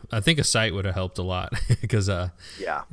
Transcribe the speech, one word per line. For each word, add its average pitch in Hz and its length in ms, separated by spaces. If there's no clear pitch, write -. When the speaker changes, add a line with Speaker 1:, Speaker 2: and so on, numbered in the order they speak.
Speaker 1:
I 113 100
think 156 200
a - 40
sight 110 300
would 95 100
have 92 100
helped 92 240
a 92 40
lot 90 300
<laughs> 113 180
'cause, 101 200
uh, 90 220
Speaker 2:
Yeah. 76 340